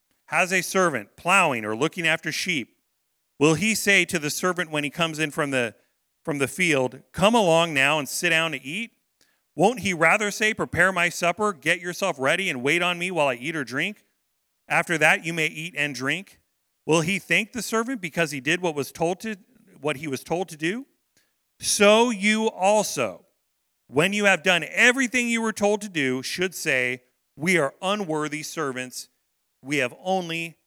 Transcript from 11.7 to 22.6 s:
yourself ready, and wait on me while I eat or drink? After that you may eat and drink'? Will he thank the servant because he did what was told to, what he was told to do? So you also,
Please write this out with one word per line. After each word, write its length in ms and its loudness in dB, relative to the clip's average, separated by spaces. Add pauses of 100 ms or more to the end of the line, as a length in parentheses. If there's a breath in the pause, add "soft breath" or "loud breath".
yourself 380 -4
ready, 320 0
and 120 -6
wait 200 2
on 160 -2
me 140 -4
while 160 2
I 60 0
eat 200 -8
or 100 -4
drink? 400 -6 (640)
After 320 0
that 260 4
you 80 -4
may 140 -2
eat 300 -8
and 180 -2
drink'? 460 -6 (460)
Will 140 2
he 180 -2
thank 340 0
the 100 -8
servant 380 -4
because 300 -2
he 100 -8
did 200 0
what 140 -2
was 160 -4
told 300 -4
to, 160 -8 (440)
what 160 -4
he 120 -10
was 160 -6
told 240 -4
to 80 -16
do? 300 -4 (720)
So 500 6
you 400 0
also, 760 0 (600)